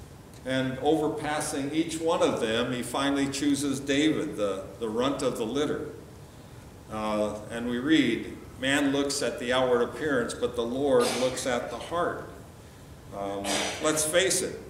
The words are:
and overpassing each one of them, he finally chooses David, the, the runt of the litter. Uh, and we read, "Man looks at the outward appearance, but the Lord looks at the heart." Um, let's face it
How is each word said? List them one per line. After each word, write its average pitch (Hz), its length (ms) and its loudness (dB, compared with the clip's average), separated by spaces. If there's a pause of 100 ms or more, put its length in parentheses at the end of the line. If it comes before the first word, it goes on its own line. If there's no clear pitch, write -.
(440)
and 131 340 0
overpassing 147 920 0
each 165 280 0
one 160 200 2
of 131 200 4
them, 120 320 2
he 123 100 -2
finally 139 460 0
chooses 139 500 2
David, 139 560 2
the, 98 300 -2 (160)
the 117 80 0
runt 120 320 0
of - 160 0
the - 80 -2
litter. 139 420 -2 (1040)
Uh, 107 440 0 (140)
and 117 200 -4
we 120 100 -2
read, 123 580 4 (220)
"Man 139 320 4
looks 139 300 2
at 117 180 0
the 123 140 0
outward 123 300 6
appearance, 120 500 0
but - 240 -2
the 117 80 0
Lord 127 380 4 (160)
looks 127 260 0
at 123 240 -2
the 120 80 -6
heart." 151 520 -2 (880)
Um, 101 280 -4 (360)
let's 156 220 2
face 175 380 2
it 90 180 -4 (100)